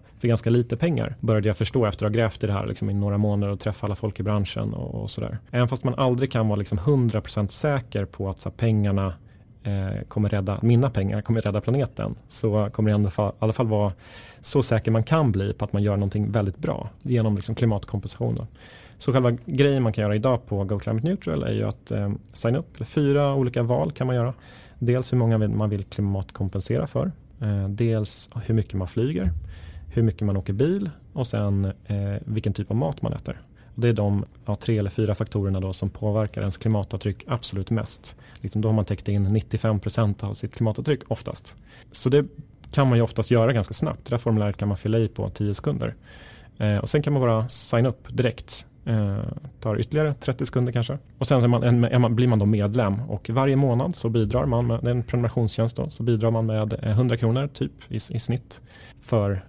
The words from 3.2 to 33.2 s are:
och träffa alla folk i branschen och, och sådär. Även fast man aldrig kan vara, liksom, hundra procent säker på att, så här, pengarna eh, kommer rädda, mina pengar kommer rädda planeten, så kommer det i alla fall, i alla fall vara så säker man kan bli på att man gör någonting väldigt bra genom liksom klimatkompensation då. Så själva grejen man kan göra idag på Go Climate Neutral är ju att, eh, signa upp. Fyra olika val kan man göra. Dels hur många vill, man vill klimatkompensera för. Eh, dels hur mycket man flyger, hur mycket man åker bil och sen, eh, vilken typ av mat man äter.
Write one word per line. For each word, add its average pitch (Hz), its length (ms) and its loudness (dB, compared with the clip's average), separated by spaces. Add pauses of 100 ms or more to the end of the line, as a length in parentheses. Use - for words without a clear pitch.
och 98 80 -6
träffa - 260 -4
alla 101 100 -2
folk 104 240 -6
i - 20 -2
branschen 101 520 -2
och, - 280 -6
och 101 80 -6
sådär. - 280 -6 (120)
Även 123 180 2
fast 127 160 -4
man 127 100 0
aldrig 127 380 0
kan 110 160 2
vara, 104 100 2
liksom, 101 200 -2
hundra 120 420 2
procent 104 320 -4
säker 131 520 -2
på 98 260 -6
att, 92 100 -8
så - 80 -6
här, - 80 -10
pengarna 101 580 2 (500)
eh, 101 440 -4
kommer 104 200 0
rädda, 98 340 -2
mina 120 280 4
pengar 104 320 -2
kommer 113 180 0
rädda 104 200 0
planeten, 120 540 -2 (140)
så 107 440 0
kommer 107 180 2
det - 20 4
i 104 80 4
alla 101 100 2
fall, 104 220 0
i - 60 -12
alla 110 140 0
fall 123 140 0
vara 104 260 2 (480)
så - 220 0
säker 110 280 0
man 110 140 2
kan 156 280 2
bli 98 200 0
på - 120 -4
att - 80 -6
man 101 100 2
gör 101 140 2
någonting 101 360 0
väldigt 101 260 0
bra - 300 -6 (140)
genom 113 340 0
liksom 101 180 -6
klimatkompensation 113 800 -2
då. 110 120 -6 (520)
Så - 140 -2
själva 123 180 4 (160)
grejen 139 360 2
man 113 100 2
kan 110 100 0
göra 104 140 2
idag 123 300 0
på 98 180 0
Go 101 140 -2
Climate 110 280 -2
Neutral 165 360 -2
är 110 100 -2
ju 107 120 0
att, - 260 -6
eh, 104 220 -2 (200)
signa 117 260 -2
upp. - 280 -8
Fyra 143 480 2
olika 123 280 0
val 139 300 0
kan 127 140 -4
man 127 100 0
göra. 120 180 0 (440)
Dels 123 340 0
hur 127 60 4
många 113 200 4
vill, 107 120 2
man 107 200 0
vill 98 140 -4
klimatkompensera 98 1040 -2
för. 165 260 -2 (280)
Eh, 101 280 0
dels 110 640 -2 (140)
hur 113 100 0
mycket 110 200 0
man 95 140 -2
flyger, 156 440 0 (560)
hur 117 140 0
mycket 113 240 2
man 98 100 2
åker 98 160 -2
bil 165 380 0 (220)
och 123 140 -4
sen, 101 380 0
eh, 101 500 -4 (100)
vilken 107 280 -2
typ 98 180 -4
av - 60 0
mat 82 260 -2
man - 100 -2
äter. - 280 -8 (340)